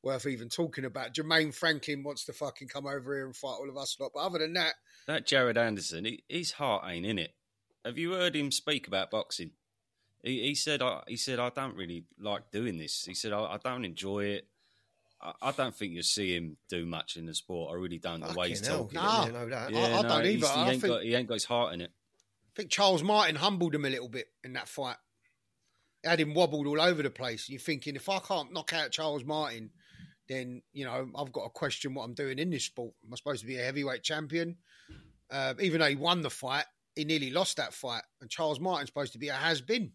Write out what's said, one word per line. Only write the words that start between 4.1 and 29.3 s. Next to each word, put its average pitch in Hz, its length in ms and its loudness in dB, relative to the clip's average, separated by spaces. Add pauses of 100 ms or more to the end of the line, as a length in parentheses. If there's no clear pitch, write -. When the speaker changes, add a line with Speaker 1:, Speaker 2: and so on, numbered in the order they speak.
Speaker 1:
But 143 60 -4
other 175 180 0
than 160 160 0
that 165 220 2 (320)
Speaker 2:
That 151 180 -2
Jared 123 320 6
Anderson, 101 480 0
he, 113 240 -6
his 165 220 -2
heart 123 360 0
ain't 87 200 -4
in 107 100 0
it. 82 140 -2 (520)
Have 120 140 -6
you 165 140 -2
heard 180 240 2
him 143 160 0
speak - 360 0
about 95 220 0
boxing? 92 400 -4 (720)
He, 123 220 -2
he 143 100 2
said, 143 300 0
"I," 107 240 0
he 117 100 -6
said, 127 220 -2
"I 123 100 2
don't 135 260 -6
really 85 300 -8 (140)
like 101 320 -4
doing 107 260 -2
this." - 280 -4
He 92 100 -10
said, 107 180 -4
"I, 101 60 0 (140)
I 104 100 -6
don't 127 220 -4
enjoy 98 400 -2
it. 101 220 -2 (760)
I, 85 100 -8 (100)
I 131 100 0
don't 131 220 -2
think 98 200 -6
you'll 85 100 -4
see 95 320 2
him 82 220 -4 (120)
do 85 160 -2
much 82 320 -6
in 82 100 -10
the 80 60 -10
sport. 82 380 -4
I 87 80 -4
really 87 180 -4
don't. 82 240 -6
The 80 160 -6
way 90 120 0
he's 90 180 -2
Speaker 3:
Fucking 135 80 2
hell, 131 100 -2
Speaker 2:
talking." 139 140 -6
Speaker 3:
you 202 260 4
didn't 117 80 -2
Speaker 1:
Nah. 120 100 -6
Speaker 3:
know 117 60 -4
that. 123 220 -4
Speaker 2:
Yeah, 113 80 2
Speaker 1:
I, 117 200 4
I - 20 4
Speaker 2:
no, - 80 2
Speaker 1:
don't 151 160 4
Speaker 2:
he's, 208 180 4
Speaker 1:
either. 139 100 4
Speaker 2:
he 147 60 4
Speaker 1:
I 247 140 6
Speaker 2:
ain't 262 80 2
Speaker 1:
think, 196 120 4
Speaker 2:
got, 98 100 0
he 117 120 2
ain't 120 120 2
got 117 80 -2
his 104 100 0
heart 120 300 2
in 87 60 -4
it. 85 100 -8
Speaker 1:
I - 640 -20
think 196 160 -6
Charles 190 320 6
Martin 196 320 6
humbled 175 400 2
him 143 100 0
a 135 40 2
little 127 200 -4
bit 117 180 -8 (160)
in 127 100 -12
that 127 140 -6
fight. 131 300 -6 (1080)
It 165 60 0
had 165 100 6
him 151 140 2
wobbled 151 340 6
all 147 140 4
over 170 220 6
the 135 80 2
place. 120 380 -6
You're 135 100 -10
thinking, 147 360 -2
if 135 140 -6
I 196 100 2
can't 160 320 -2
knock 165 220 -2
out 156 180 0
Charles 147 320 -2
Martin, 131 460 -2 (580)